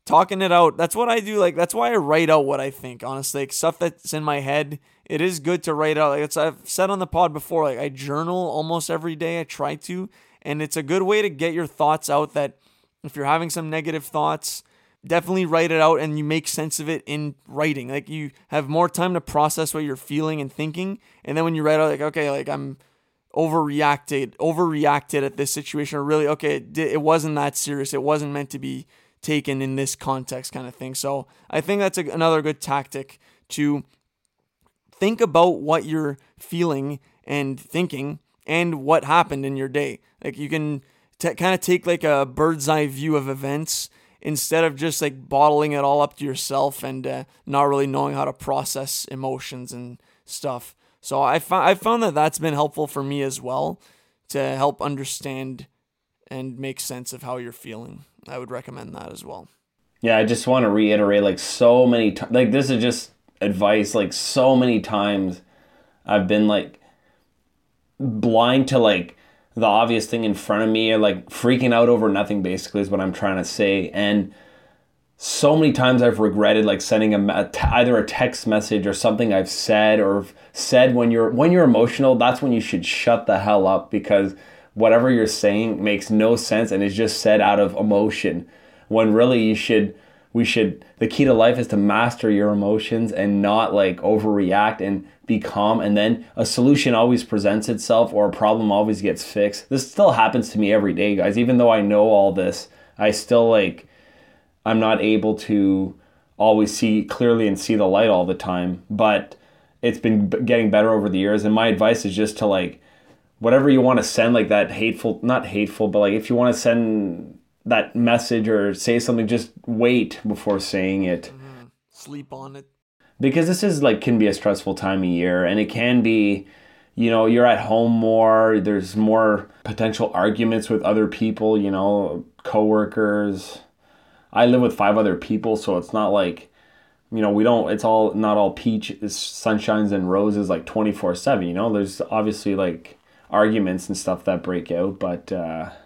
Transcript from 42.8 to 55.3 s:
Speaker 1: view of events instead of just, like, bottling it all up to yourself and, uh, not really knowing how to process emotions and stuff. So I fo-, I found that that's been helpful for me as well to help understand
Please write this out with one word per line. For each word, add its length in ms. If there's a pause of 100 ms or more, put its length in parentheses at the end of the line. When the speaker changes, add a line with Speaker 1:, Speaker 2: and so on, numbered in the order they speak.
Speaker 1:
view 280
of 140
events 600 (300)
instead 460
of 100
just, 260
like, 280
bottling 420
it 140
all 160
up 160
to 80
yourself 580
and, 240
uh, 160 (220)
not 180
really 240
knowing 260
how 120
to 80
process 720
emotions 640
and 300 (240)
stuff. 500 (280)
So 200
I 160
fo-, 160
I 180
found 300
that 100
that's 240
been 160
helpful 320
for 160
me 220
as 180
well 400 (480)
to 100
help 400
understand 840 (600)